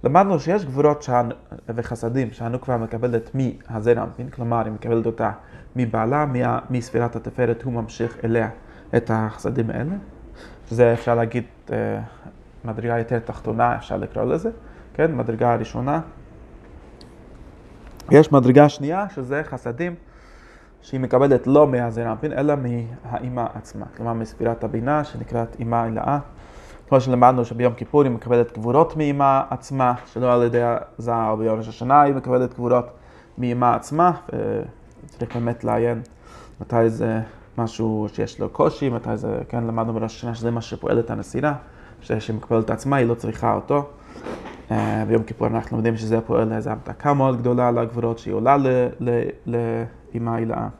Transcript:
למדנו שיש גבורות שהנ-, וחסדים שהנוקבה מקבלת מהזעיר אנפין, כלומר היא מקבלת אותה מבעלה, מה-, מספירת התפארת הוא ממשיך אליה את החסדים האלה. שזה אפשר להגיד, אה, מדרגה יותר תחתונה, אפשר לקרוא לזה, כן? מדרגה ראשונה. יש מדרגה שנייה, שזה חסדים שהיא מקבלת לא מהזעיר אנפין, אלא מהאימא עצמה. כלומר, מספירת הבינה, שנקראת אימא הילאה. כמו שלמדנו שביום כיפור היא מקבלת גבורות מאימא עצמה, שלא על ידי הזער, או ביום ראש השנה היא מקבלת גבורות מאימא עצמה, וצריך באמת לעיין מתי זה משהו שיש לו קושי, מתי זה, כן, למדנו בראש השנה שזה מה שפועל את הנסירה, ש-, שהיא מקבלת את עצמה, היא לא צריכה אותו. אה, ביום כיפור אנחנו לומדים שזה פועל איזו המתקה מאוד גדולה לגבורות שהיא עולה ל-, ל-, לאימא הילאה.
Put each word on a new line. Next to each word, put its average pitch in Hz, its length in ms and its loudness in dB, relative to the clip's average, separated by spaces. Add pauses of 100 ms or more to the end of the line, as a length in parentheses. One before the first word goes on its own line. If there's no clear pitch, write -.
למדנו 175 360 4
שיש 175 260 0
גבורות 147 380 2
שהנ-, 120 300 0 (420)
וחסדים 117 580 -4
שהנוקבה 120 440 -4
מקבלת 117 580 -2
מהזעיר 117 680 0
אנפין, 127 260 -10
כלומר 117 360 -2
היא 110 60 -6
מקבלת 113 340 -2
אותה 113 260 -2 (440)
מבעלה, 120 500 0
מה-, 123 340 0 (100)
מספירת 120 460 -2
התפארת 117 480 -2
הוא 127 100 -4
ממשיך 117 500 -6
אליה 113 260 0 (460)
את 117 180 2
החסדים 110 560 -2
האלה. 123 260 -4 (760)
שזה 117 240 6
אפשר 120 220 0
להגיד, 117 280 -2 (280)
אה, 107 280 -2 (680)
מדרגה 113 320 -4
יותר 117 220 -2
תחתונה, 117 560 -2
אפשר 95 220 -6
לקרוא 107 260 -4
לזה, 160 260 0 (440)
כן? 156 220 0
מדרגה 117 400 0
ראשונה. 120 440 -4 (2000)
יש 151 200 10
מדרגה 139 380 8
שנייה, 170 400 -4
שזה 139 340 -6
חסדים 151 520 -8 (840)
שהיא - 180 -8
מקבלת 127 480 4
לא 143 200 8
מהזעיר 117 440 0
אנפין, 147 220 -4
אלא 147 220 2
מהאימא 120 1000 -6
עצמה. 107 320 -12 (120)
כלומר, 117 160 -4
מספירת 113 500 -4
הבינה, 120 400 0
שנקראת 117 560 -6
אימא 117 160 -2
הילאה. 117 440 0 (680)
כמו 131 120 6
שלמדנו 123 440 6
שביום 120 280 0
כיפור 143 300 2
היא 131 80 2
מקבלת 117 460 0
גבורות 147 400 2
מאימא 143 520 2
עצמה, 127 440 0 (120)
שלא 123 280 0
על 120 100 6
ידי 120 180 2 (380)
הזער, 113 320 0
או 110 60 0
ביום 110 200 0
ראש 110 100 -6
השנה 127 340 4
היא 143 120 6
מקבלת 127 400 0
גבורות 120 320 2 (520)
מאימא 123 380 2
עצמה, 170 360 2 (960)
וצריך 117 300 -10
באמת 117 280 -4
לעיין 117 380 0 (600)
מתי 113 280 2
זה 113 300 -2 (380)
משהו 110 560 -2
שיש - 260 -6
לו 101 100 -4
קושי, 151 400 0
מתי 113 280 -4
זה, 110 200 -4 (120)
כן, 120 140 -4
למדנו 113 300 -4
בראש 113 220 -4
השנה 117 200 -8
שזה 117 160 -4
מה 117 100 -4
שפועל 113 380 -2
את 117 100 -4
הנסירה, 123 440 -4 (480)
ש-, - 100 -8
שהיא 110 240 -4
מקבלת 110 300 0
את - 40 -4
עצמה, 139 260 -2
היא 127 100 4
לא 117 80 0
צריכה 110 400 -2
אותו. 143 360 -2 (840)
אה, 107 360 0
ביום 110 160 2
כיפור 117 240 -4
אנחנו 117 300 -4
לומדים 113 200 0
שזה 113 240 0
פועל 113 320 0
איזו 110 160 -4
המתקה 143 440 -2
מאוד 131 240 2
גדולה 123 340 2
לגבורות 117 480 -2
שהיא 101 140 -6
עולה 120 240 4
ל-, 127 300 2 (120)
ל-, 120 300 0 (160)
לאימא 117 840 -4
הילאה. 113 360 -4 (120)